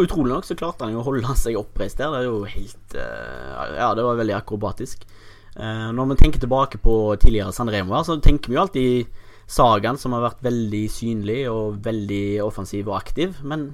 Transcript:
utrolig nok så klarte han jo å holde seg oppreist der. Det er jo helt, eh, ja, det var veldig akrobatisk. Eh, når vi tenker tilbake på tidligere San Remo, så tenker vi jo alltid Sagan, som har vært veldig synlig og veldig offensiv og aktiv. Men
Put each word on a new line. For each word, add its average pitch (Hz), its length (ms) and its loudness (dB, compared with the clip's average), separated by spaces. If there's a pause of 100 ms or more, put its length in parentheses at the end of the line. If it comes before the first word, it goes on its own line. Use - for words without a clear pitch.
utrolig 135 300 0
nok 180 100 -6
så 170 140 -8
klarte 165 260 -8
han 110 80 -6
jo 117 80 -4
å 123 60 -6
holde 131 320 -2
seg 113 180 0
oppreist 101 440 -6
der. 147 120 -4
Det 131 80 -4
er 127 80 -4
jo 110 160 -4
helt, - 500 -10
eh, 62 840 -10
ja, 113 160 0
det 117 100 -2
var 120 140 0
veldig 104 180 -2
akrobatisk. 107 680 -8 (520)
Eh, 110 360 -8
når 131 180 -2
vi 139 60 -2
tenker 147 260 10
tilbake 131 400 0
på 113 140 6 (220)
tidligere 101 360 8
San 117 160 -4
Remo, 98 240 -2 (100)
så 160 160 -2
tenker - 300 6
vi 131 80 0
jo 190 60 2
alltid 127 420 0 (400)
Sagan, 113 520 4
som 127 140 -6
har 120 100 -4
vært 120 200 -4
veldig 110 480 -2
synlig 113 500 -4 (100)
og 107 320 -4
veldig 101 600 -2
offensiv 101 460 -6
og 95 120 -2
aktiv. 165 420 -4
Men 143 320 -6